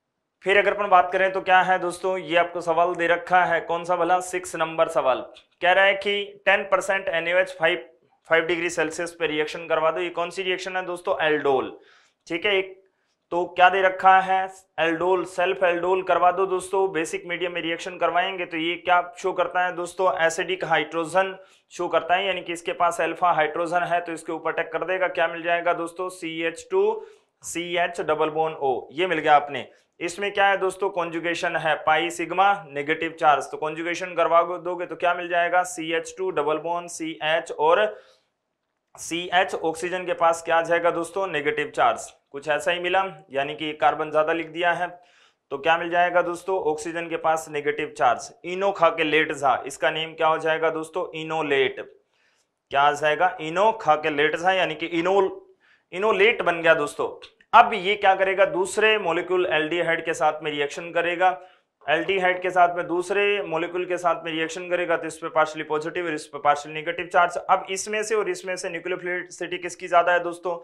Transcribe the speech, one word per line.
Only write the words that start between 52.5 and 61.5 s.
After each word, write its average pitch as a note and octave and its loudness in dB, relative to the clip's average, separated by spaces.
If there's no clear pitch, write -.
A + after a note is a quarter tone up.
क्या C#3 2
आ D3 6
जाएगा, D3+ 0
इनो F3+ 2
खा D#3 2
के D#3 0
लेट D3+ 2
जा, F3+ 0
यानी E3 0
कि D#3+ -8
इनोल, F#3 2
इनोलेट G3+ 2
बन E3+ 0
गया E3 6
दोस्तों। C#3+ -4
अब A#3 8
ये G3 0
क्या F#3+ 6
करेगा, F#3+ 2
दूसरे G3+ 2
मॉलिक्यूल F3+ 0
एल्डिहाइड E3 0
के E3 -2
साथ D#3 0
में D#3 -4
रिएक्शन D3 -4
करेगा, F3 0